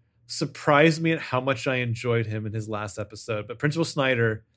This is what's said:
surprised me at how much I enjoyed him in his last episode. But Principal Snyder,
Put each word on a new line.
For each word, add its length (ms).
surprised 760
me 100
at 80
how 220
much 240
I 100
enjoyed 480
him 220
in 80
his 120
last 320
episode. 480
But 120
Principal 260
Snyder, 580